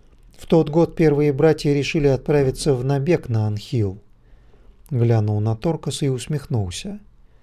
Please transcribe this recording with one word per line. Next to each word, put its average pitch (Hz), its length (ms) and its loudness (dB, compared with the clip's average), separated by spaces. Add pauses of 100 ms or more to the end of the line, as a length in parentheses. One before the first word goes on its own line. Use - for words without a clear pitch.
(380)
В - 80 -20
тот 156 240 2
год 160 260 0
первые 147 360 4
братья 151 400 2
решили 143 360 0
отправиться 135 680 0
в 123 100 -2
набег 139 440 0
на 110 180 0
Анхил». 104 520 -4 (920)
Глянул 113 500 2
на 110 160 -2
Торкаса 160 500 -4
и - 20 0
усмехнулся. 127 920 -6 (420)